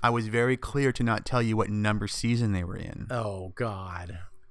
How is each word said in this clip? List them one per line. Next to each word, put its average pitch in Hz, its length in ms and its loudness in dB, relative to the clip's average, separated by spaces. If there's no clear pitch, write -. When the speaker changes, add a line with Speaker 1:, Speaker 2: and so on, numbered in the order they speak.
Speaker 1:
I 120 60 8
was 117 180 2
very 120 300 2
clear 139 340 0
to - 100 0
not 117 240 2
tell 123 160 2
you 113 140 4
what 107 140 2
number 104 400 2
season 117 420 2
they 90 140 0
were 90 100 -6
in. - 340 -8
Speaker 2:
Oh, 98 460 -6
God. 90 640 -6